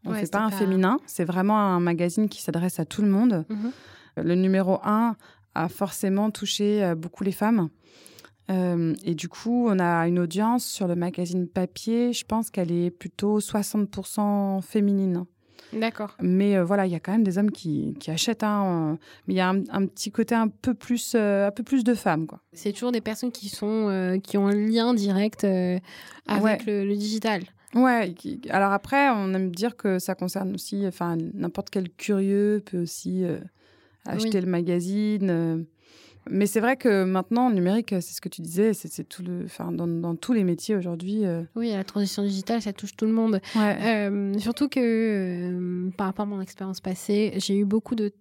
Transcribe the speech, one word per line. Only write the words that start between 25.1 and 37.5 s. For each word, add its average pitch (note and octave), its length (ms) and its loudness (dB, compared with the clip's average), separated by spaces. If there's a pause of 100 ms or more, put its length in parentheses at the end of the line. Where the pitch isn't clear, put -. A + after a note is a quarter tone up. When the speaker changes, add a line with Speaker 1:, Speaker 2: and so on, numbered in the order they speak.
Speaker 2:
euh, F#3 360 2 (480)
avec G#3 160 2
Speaker 1:
Ouais. G#3+ 140 4 (100)
Speaker 2:
le, G3+ 180 0
le G3+ 100 0
digital. G#3+ 460 -2 (320)
Speaker 1:
Ouais, A#3 420 4
qui, - 240 -8 (120)
alors G3 220 4
après, C#4 360 2
on G3 240 0
aime F#3+ 200 0
dire G#3+ 220 -2
que F#3+ 220 0
ça F#3 160 -2
concerne F#3+ 400 -4
aussi, G3+ 340 -4
enfin, E3+ 300 -2 (160)
n'importe F#3+ 380 -6
quel F#3 180 -2
curieux G3+ 760 2
peut F#3 200 -6
aussi, F#3 400 -4
euh, E3 160 -2 (680)
acheter A3 320 -2
Speaker 2:
Oui. F3+ 80 0
Speaker 1:
le F#3 60 0
magazine, F#3 800 0
euh. E3 320 0 (640)
Mais G3 200 2
c'est A3 120 0
vrai A#3+ 160 2
que G#3 280 4
maintenant, F#3+ 460 2
le A#3 60 2